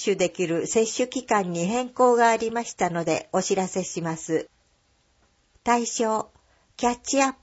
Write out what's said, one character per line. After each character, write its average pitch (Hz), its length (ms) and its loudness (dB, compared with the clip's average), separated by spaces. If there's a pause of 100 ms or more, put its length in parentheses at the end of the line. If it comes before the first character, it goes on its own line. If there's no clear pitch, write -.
種 202 120 2
で 180 140 2
き 180 160 -4
る 165 220 -2
接 220 180 2 (100)
種 247 120 0
期 247 180 -6
間 190 260 0
に 170 140 -2
変 240 240 -2
更 247 260 4
が 233 140 6
あ 226 80 4
り 226 140 -4
ま 233 120 -4
し - 120 -14
た 180 160 0
の 170 120 -2
で 160 300 0
お 190 80 2
知 190 140 -2
ら 185 120 0
せ 185 160 -4
し - 180 -8
ま 165 140 -4
す。 - 340 -2 (1120)
対 240 220 2
象、 220 460 -2 (460)
キ 247 100 0
ャ 240 80 0
ッ - 60 -12
チ 269 200 0
ア 269 100 0
ッ - 120 -8